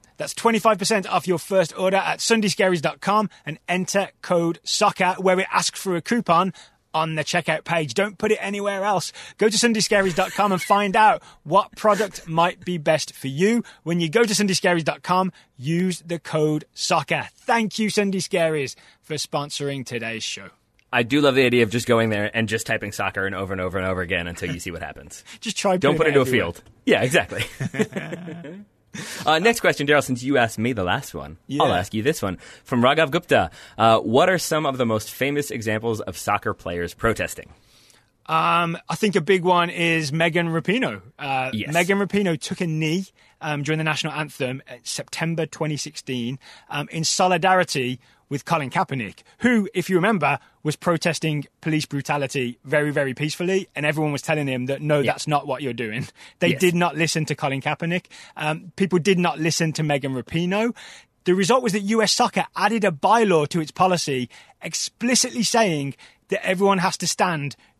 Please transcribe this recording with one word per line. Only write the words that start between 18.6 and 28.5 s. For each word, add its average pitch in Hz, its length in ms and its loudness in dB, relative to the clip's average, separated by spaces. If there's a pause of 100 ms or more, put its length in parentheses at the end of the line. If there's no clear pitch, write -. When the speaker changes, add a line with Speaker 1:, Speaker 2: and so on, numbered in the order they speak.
Speaker 1:
for 156 120 -10
sponsoring 143 720 -6
today's 113 380 -8
show. 95 240 -10 (440)
Speaker 2:
I 123 120 4
do 135 160 2
love 135 160 6
the 135 100 8
idea 120 160 4
of 107 80 2
just 113 160 -2
going 113 240 4
there 104 240 0
and 113 140 0
just 107 180 -4
typing 107 240 -4
soccer 98 340 -4
and 98 120 -4
over 95 160 -4
and 95 100 -4
over 92 160 -4
and 92 80 -2
over 92 140 -2
again 87 260 -2
until 85 260 -8
you 85 60 -8
see 85 140 -10
what 82 100 -10
happens. 71 400 -16 (100)
Speaker 1:
<laughs> - 80 -20
Just - 160 -8
try 190 200 2
Speaker 2:
Don't - 200 2
put 160 120 2
Speaker 1:
putting 143 60 4
Speaker 2:
it - 20 2
Speaker 1:
it 139 60 6
Speaker 2:
into 123 160 2
a 95 40 2
Speaker 1:
everywhere. 85 120 -4
Speaker 2:
field. - 80 -20 (240)
Yeah, 131 160 4
exactly. 123 420 0 (1200)